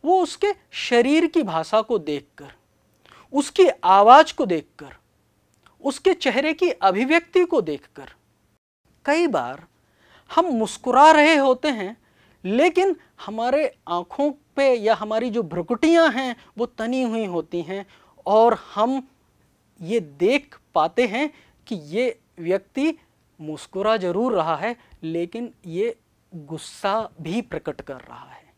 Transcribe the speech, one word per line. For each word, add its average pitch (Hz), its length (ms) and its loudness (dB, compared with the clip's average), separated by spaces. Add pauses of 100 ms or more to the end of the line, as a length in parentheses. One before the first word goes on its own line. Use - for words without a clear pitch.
वो 359 180 2
उसके - 240 -4 (240)
शरीर 277 560 0
की 320 160 -2
भाषा 165 380 -2
को 214 180 -4
देखकर, 143 540 -10 (800)
उसकी 294 340 4 (160)
आवाज़ 214 500 8
को 277 120 -2
देखकर, 151 500 -8 (880)
उसके 302 320 0
चेहरे 277 400 -2
की 349 160 -2
अभिव्यक्ति 269 760 0
को 330 160 0
देखकर। 147 520 -12 (920)
कई 320 220 0
बार 139 400 -6 (680)
हम 349 100 2
मुस्कुरा 254 680 4
रहे 311 240 6
होते 269 320 0
हैं, 220 300 -6 (480)
लेकिन 339 500 0 (300)
हमारे 247 520 -4 (100)
आँखों 180 440 -4 (240)
पे 269 200 2
या 214 200 0
हमारी 220 340 -4
जो 220 140 -4
भ्रुकुटियाँ 254 680 2
हैं, 247 240 -6 (220)
वो 240 80 -4
तनी 240 380 -6
हुई 226 220 -4
होती 175 360 -6
हैं 190 240 -10 (400)
और 220 280 6
हम 254 540 -4 (720)
ये 202 180 -4
देख 175 600 -2 (140)
पाते 175 340 0
हैं 269 260 -6 (340)
कि 226 80 -8
ये 185 440 -6 (200)
व्यक्ति 196 540 -4 (480)
मुस्कुरा 185 560 -4
जरूर 190 360 -4
रहा 165 220 -2
है, 220 200 -8 (280)
लेकिन 175 500 -8 (120)
ये 185 320 -6 (380)
गुस्सा 170 760 -8 (120)
भी 175 200 -6
प्रकट - 400 -12
कर 131 200 -16
रहा - 280 -20
है। - 280 -20